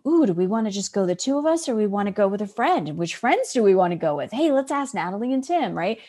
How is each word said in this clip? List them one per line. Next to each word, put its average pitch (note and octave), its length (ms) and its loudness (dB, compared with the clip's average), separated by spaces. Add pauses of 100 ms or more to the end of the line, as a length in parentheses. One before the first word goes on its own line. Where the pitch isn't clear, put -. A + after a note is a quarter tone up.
"Ooh, D#4+ 180 4
do G3 80 2
we F3+ 140 0
wanna A3 240 -2
just G3 240 -6
go G3 100 2
the F3+ 100 0
two C4+ 220 -2
of D4 80 -2
us D#4+ 240 0
or B3 60 -2
we G#3+ 120 2
wanna G3+ 260 -2
go G3+ 160 2
with G3+ 120 -2
a G#3+ 60 -4
friend? A#3 420 0
And D3+ 80 -6
which E3+ 200 -4
friends G4 360 0
do A#3+ 100 2
we G3 120 6
wanna F3 220 2
go D3+ 200 0
with? C#3+ 160 -6
Hey, D4 180 2
let's C4+ 220 0
ask C#4 220 -4
Natalie G3+ 400 -4
and C4 100 0
Tim," C4+ 300 0
right? F#3 240 -2 (100)